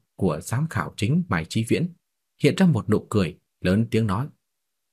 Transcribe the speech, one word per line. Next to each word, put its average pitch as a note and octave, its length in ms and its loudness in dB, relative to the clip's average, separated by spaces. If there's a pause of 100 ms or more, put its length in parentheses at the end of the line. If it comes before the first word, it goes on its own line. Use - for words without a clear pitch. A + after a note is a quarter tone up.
(160)
của D#2+ 260 -2
giám C#3+ 280 -4
khảo D2+ 280 -6
chính D3+ 300 0
Mai E2 180 -2
Chí A2+ 240 -2
Viễn D3+ 240 0 (500)
hiện C#3+ 140 4
ra F#3+ 80 4
một B2 240 2
nụ G#2 200 0
cười, F2+ 300 0 (220)
lớn G#2 300 2
tiếng A2 160 0
nói: G#2 200 -4 (640)